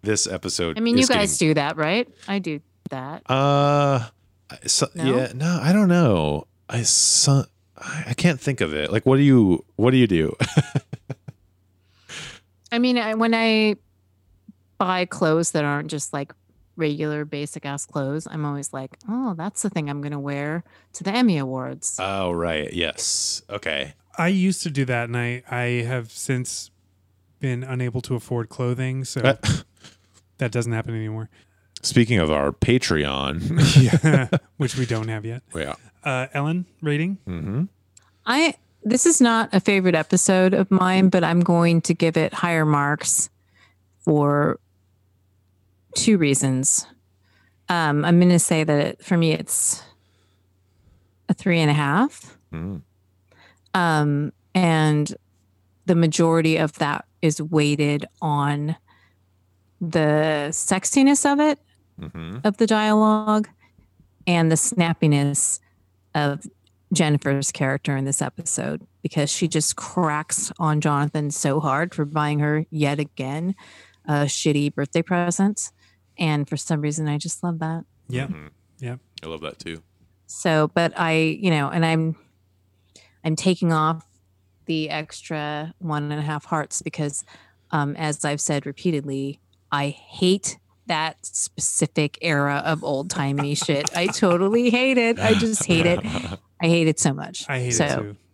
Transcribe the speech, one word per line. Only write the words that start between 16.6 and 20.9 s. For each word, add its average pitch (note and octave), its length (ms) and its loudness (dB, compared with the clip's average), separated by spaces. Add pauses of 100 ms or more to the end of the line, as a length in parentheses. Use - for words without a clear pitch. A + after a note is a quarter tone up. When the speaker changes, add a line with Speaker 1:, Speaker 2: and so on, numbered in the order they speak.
Speaker 2:
regular D3+ 480 -4
basic D3 400 -10
ass C#3+ 220 -8
clothes, C#3+ 440 -6
I'm D3+ 140 -6
always C#3+ 280 -8
like, C3+ 240 -12 (120)
"Oh, A#3 260 -4
that's E3+ 280 -8
the G3+ 80 -2
thing D#3 200 -6
I'm C#3+ 100 -6
gonna C#3+ 200 -8
wear C#3+ 420 -6 (300)